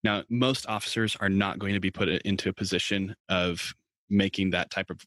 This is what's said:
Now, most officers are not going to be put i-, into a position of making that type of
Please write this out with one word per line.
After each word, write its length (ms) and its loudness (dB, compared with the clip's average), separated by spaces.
Now, 240 0
most 380 0
officers 500 -2
are 140 0
not 280 2
going 140 -2
to 80 0
be 100 0
put 180 0
i-, 160 0
into 260 0
a 20 0
position 640 -2
of 460 0
making 420 2
that 200 0
type 180 -4
of 180 -12